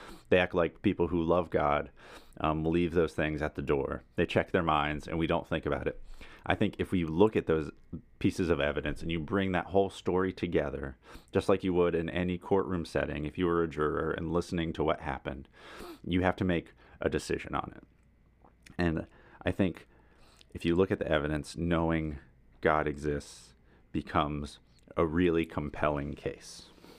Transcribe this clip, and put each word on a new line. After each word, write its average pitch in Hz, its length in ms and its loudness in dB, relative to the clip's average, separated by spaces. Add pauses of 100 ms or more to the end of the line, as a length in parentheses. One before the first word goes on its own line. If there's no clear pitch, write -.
(300)
they 92 80 8
act 90 160 2
like 82 280 0
people 87 260 2
who 85 140 0
love 85 280 2
God, 73 400 2 (500)
um, 78 240 0
leave 82 300 2
those 82 180 2
things 76 300 -2
at 76 120 -4
the 73 80 -6
door. 69 400 0 (140)
They 87 100 2
check - 240 0
their 92 120 2
minds 76 440 0
and 82 120 -4
we 82 80 0
don't 82 200 0
think 78 200 -4
about 71 200 -2
it. - 140 -4 (440)
I 87 100 2
think 98 240 0
if - 120 -4
we 90 140 2
look 90 320 4
at 82 100 0
those 78 240 0 (480)
pieces 95 300 0
of 80 120 4
evidence 71 420 -2
and 82 100 -4
you 82 80 -2
bring 95 320 0
that 87 140 0
whole 98 240 2
story 92 420 0
together, 69 640 -2 (360)
just 95 160 0
like 98 140 4
you 92 120 0
would 87 200 4
in 82 160 0
any 90 260 -2
courtroom 87 480 0
setting, 73 420 -2
if 73 120 -8
you 90 80 2
were 85 160 4
a 82 60 0
juror 76 420 0
and 82 220 -2
listening 85 400 -2
to 76 120 -2
what 78 160 0
happened, 67 480 -8 (560)
you 87 180 2
have 90 140 4
to - 80 -2
make 87 280 -2 (280)
a - 80 0
decision - 460 -4
on - 220 -6
it. - 80 -20 (920)
And 82 300 0 (380)
I 92 80 0
think - 340 -2 (680)
if - 120 -14
you 85 100 4
look 95 160 4
at 104 80 0
the - 120 -2
evidence, 76 460 0
knowing 82 640 0 (420)
God 78 280 4
exists 73 640 -6 (380)
becomes 73 680 -2 (360)
a 85 80 4
really 82 400 4
compelling 73 720 -4
case. - 480 -12 (360)